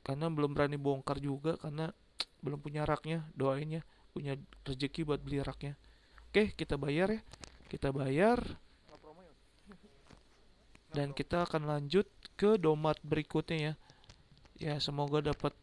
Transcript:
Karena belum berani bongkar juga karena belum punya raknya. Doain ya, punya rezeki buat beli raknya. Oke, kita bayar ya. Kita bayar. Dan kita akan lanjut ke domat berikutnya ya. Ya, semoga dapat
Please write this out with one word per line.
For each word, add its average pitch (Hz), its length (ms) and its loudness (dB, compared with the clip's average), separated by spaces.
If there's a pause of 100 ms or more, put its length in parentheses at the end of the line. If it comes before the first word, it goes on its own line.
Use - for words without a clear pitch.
Karena 151 320 -2
belum 147 240 2
berani 147 240 2
bongkar 139 400 -2
juga 143 400 -4
karena 160 320 -6 (480)
belum 143 180 -6
punya 151 300 -2
raknya. 156 480 -2
Doain 135 320 0
ya, 160 160 -6 (320)
punya 139 240 -6 (240)
rezeki 139 400 -4
buat 143 160 0
beli 139 240 -4
raknya. 143 320 -8 (560)
Oke, 202 240 4
kita 147 240 0
bayar 180 400 2
ya. - 0 - (480)
Kita - 240 -2
bayar. 147 480 4 (2500)
Dan 143 240 -2
kita 175 320 0
akan 151 240 -2
lanjut 147 400 0 (260)
ke 208 220 4
domat 156 480 4
berikutnya 156 560 0
ya. 151 120 -2 (840)
Ya, 151 240 -4
semoga 143 400 0
dapat 147 320 0 (100)